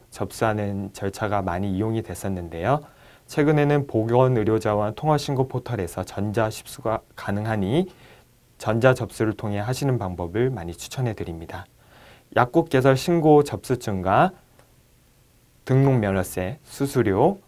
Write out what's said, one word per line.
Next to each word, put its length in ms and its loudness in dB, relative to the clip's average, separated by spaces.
접수하는 840 -4
절차가 480 -2
많이 340 -4
이용이 260 -2
됐었는데요. 800 -4
최근에는 640 2
보건의료자원 1080 2
통합신고 540 0
포털에서 560 -6
전자 440 -2
접수가 520 -6
가능하니 680 -2
전자 360 2
접수를 400 -2
통해 260 -6
하시는 380 -2
방법을 520 -4
많이 240 -8
추천해 400 -6
드립니다. 520 -10
약국 320 2
개설 260 6
신고 480 6
접수증과 880 0
등록면허세, 1000 2
수수료, 840 0